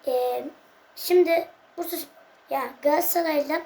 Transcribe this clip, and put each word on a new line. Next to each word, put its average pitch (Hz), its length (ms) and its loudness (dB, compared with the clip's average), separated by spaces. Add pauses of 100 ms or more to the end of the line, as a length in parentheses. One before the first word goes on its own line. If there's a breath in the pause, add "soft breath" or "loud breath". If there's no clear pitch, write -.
Ee, 247 380 0 (520)
şimdi 339 520 2 (280)
Bursa 339 200 -8
Sp-, - 100 -10 (440)
ya 269 120 -2 (200)
Galatasaray'la 320 840 0